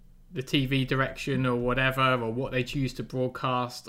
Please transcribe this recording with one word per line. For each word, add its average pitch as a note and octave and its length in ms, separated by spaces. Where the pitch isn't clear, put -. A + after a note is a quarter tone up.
the D3 100
T C#3 220
V C3 180
direction C3 640
or B2 100
whatever, C3 640
or A2+ 120
what A#2+ 180
they B2+ 120
choose C3 320
to B2 80
broadcast. B2+ 840